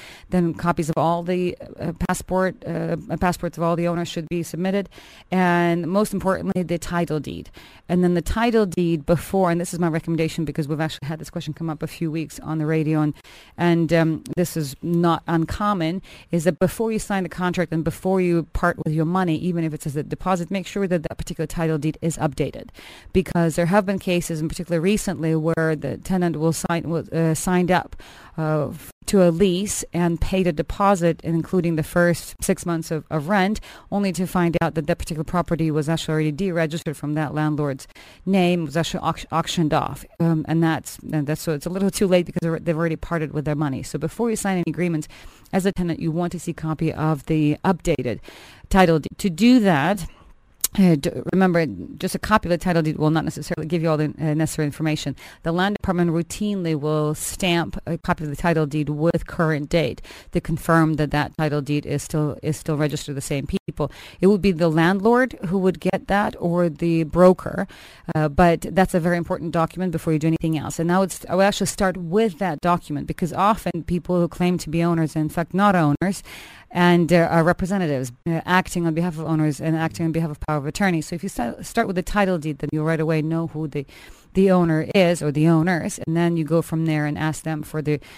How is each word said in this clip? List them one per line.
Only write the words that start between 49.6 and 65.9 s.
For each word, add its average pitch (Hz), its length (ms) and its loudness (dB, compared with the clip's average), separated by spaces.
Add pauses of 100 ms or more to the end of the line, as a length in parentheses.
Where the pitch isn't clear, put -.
uh, 180 160 8
d-, 143 160 -2 (220)
remember, 175 320 4 (320)
just - 180 -4
a - 40 -8
copy 214 280 0
of 170 40 -4
the 175 60 4
title 170 240 2
deed 156 160 -2
will 151 120 2
not 156 160 2
necessarily 156 420 -6
give 160 140 -2
you 165 80 0
all 156 80 2
the, 151 240 -2
uh, 151 120 0
necessary 156 320 -2
information. 151 520 -4 (260)
The 165 80 -2
land 190 240 0
department 175 360 0
routinely 170 680 -2
will 151 340 0
stamp - 720 -2
a 165 120 -4
copy - 260 -4
of 151 60 -6
the 139 80 -6
title 160 280 2
deed 147 220 -2
with 151 400 0
current 156 400 -2
date 147 340 0 (300)
to 175 80 -2
confirm 165 540 2
that 147 180 0
that 147 260 -2
title 151 240 0
deed 147 240 -2
is 143 180 -4
still, 151 380 -2
is 151 140 -2
still 156 220 -4
registered 151 300 -2
to 147 60 -8
the 135 60 -6
same 139 280 -4
people. 156 440 -4 (300)
It 180 60 6
would 202 140 6
be 190 120 4
the 165 160 2
landlord 196 640 4 (140)
who 175 100 0
would 185 240 2
get 185 260 -2